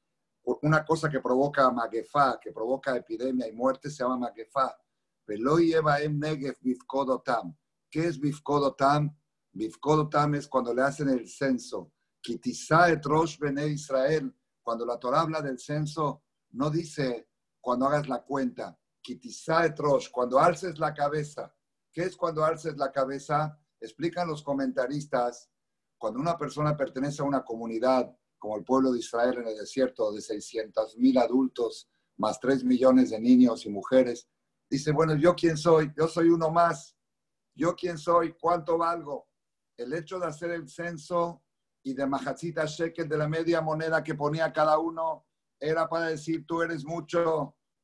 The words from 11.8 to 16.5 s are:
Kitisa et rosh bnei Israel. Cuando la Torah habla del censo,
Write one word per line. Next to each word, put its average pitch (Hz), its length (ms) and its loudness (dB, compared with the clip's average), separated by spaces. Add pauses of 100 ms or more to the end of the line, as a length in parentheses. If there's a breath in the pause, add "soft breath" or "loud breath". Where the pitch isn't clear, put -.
Kitisa - 680 2
et 151 140 0
rosh 156 340 0
bnei 147 340 -2
Israel. 139 640 0 (280)
Cuando 117 220 -4
la 120 140 -4
Torah 139 240 2
habla 160 180 -2
del 135 180 -6
censo, 151 680 -4 (260)